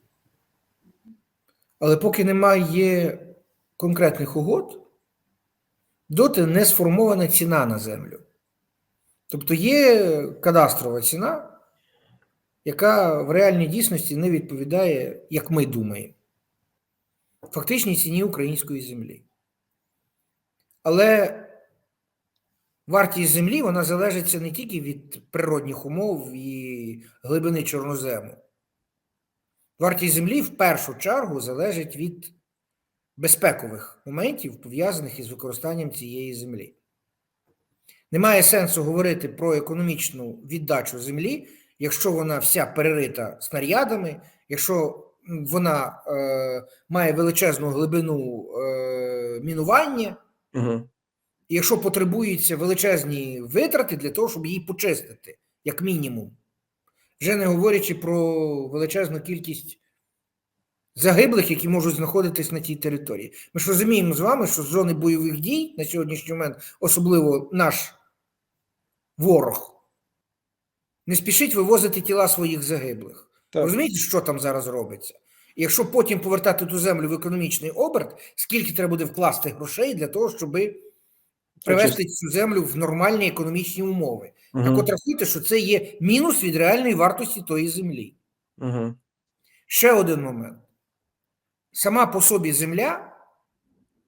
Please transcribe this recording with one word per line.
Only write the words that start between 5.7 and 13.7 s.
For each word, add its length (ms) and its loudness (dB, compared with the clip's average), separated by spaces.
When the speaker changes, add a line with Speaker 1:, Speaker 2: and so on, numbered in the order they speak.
Speaker 1:
доти 360 4
не 200 4
сформована 640 4
ціна 380 2
на 140 -2
землю. 400 -10
Тобто 260 -6
є 760 6
кадастрова 760 4
ціна, 580 -2
яка 560 4
в 100 -2
реальній 360 4
дійсності 480 -2